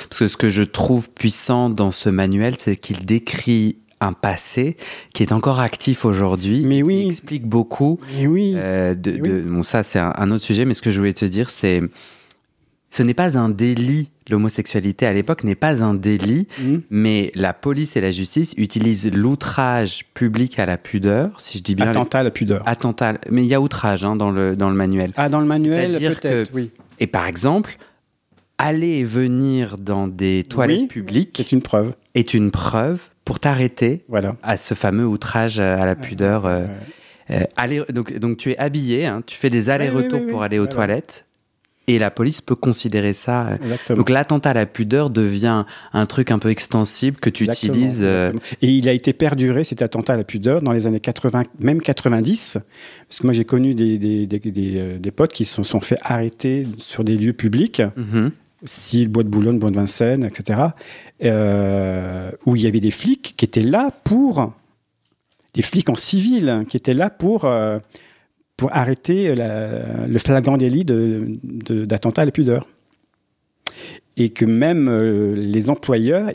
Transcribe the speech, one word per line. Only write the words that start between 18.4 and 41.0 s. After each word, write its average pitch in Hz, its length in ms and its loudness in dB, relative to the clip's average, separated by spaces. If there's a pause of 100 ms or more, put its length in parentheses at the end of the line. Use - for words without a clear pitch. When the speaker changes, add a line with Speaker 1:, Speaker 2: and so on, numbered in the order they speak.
Speaker 1:
utilisent 107 560 0
l'outrage 123 1000 0
public 120 440 0
à 104 60 0
la 87 140 -2
pudeur, 110 640 0
si - 160 -12
je 90 40 -10
dis 95 120 -2
bien 113 160 2
Speaker 2:
Attentat 123 300 0
à - 20 2
la 120 80 0
pudeur. 104 360 -2
Speaker 1:
Attentat 117 420 0
à - 20 2
l-, 107 80 -4 (120)
mais 123 120 4
il 123 60 2
y 135 60 4
a 135 60 4
outrage, 104 420 0
hein, 107 140 0
dans 104 140 2
le, 95 260 0
dans 98 140 2
le 95 60 2
manuel. 95 400 0
Speaker 2:
Ah, 143 120 0
dans 147 120 2
le 151 60 2
manuel, 156 440 2
Speaker 1:
C'est-à-dire 156 300 -2
Speaker 2:
peut-être, 123 320 -2
Speaker 1:
que, 127 40 -8
Speaker 2:
oui. 120 140 -4 (300)
Speaker 1:
et 113 60 2
par 90 200 -2
exemple, 127 500 0 (800)
aller 160 440 0
et 123 40 0
venir 127 720 0
dans 98 320 -2
des 95 400 0
toilettes 139 320 2
Speaker 2:
Oui, 262 60 0
Speaker 1:
publiques 117 500 -2
Speaker 2:
c'est - 160 -2
une 131 80 4
preuve. 110 320 0 (220)
Speaker 1:
est 120 180 2
une 107 180 4
preuve 113 600 -2 (160)
pour - 140 -6
t'arrêter 127 680 0
Speaker 2:
Voilà. 104 340 -2
Speaker 1:
à 107 140 -2
ce - 160 -6
fameux 104 340 0
outrage 110 540 -2
à 95 240 2
la 92 80 2
Speaker 2:
Ouais, 85 80 0
Speaker 1:
pudeur, 101 460 0
euh, 90 140 0
Speaker 2:
ouais, 90 60 -4 (680)
ouais. 92 60 2
Speaker 1:
euh, - 20 2 (120)
aller, 135 260 -2 (100)
donc, 120 260 -4
donc 113 200 -2
tu 127 140 -4
es - 60 -2
habillé, 139 460 -2
hein, 117 220 -4
tu - 100 -16
fais 135 140 0
des 120 80 2
Speaker 2:
Oui, 110 80 2
oui, 131 60 2
Speaker 1:
allers-retours 143 480 0
Speaker 2:
oui, 240 60 -4
oui, 233 40 -4
Speaker 1:
pour 110 140 -4
aller 104 140 0
aux - 40 2
Speaker 2:
voilà. 196 140 -4
Speaker 1:
toilettes, 131 500 -2 (600)